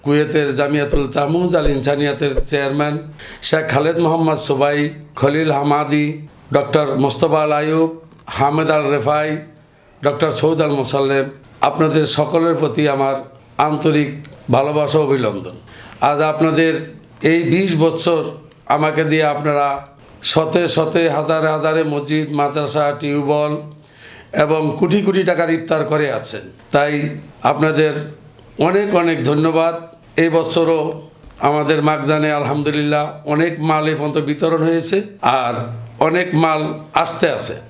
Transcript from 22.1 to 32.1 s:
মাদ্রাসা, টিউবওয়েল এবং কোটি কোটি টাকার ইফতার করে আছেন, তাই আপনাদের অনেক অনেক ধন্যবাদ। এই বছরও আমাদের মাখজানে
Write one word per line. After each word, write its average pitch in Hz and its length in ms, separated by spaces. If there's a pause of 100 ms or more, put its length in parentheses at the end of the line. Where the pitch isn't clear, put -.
মাদ্রাসা, 147 680
টিউবওয়েল 147 560 (760)
এবং 156 480
কোটি 196 220
কোটি 196 200
টাকার 170 280
ইফতার 160 340
করে 151 280
আছেন, 107 280 (300)
তাই 147 380 (340)
আপনাদের 151 500 (680)
অনেক 196 360
অনেক 165 300
ধন্যবাদ। 160 500 (420)
এই 165 120
বছরও 160 720 (380)
আমাদের 147 420
মাখজানে 151 500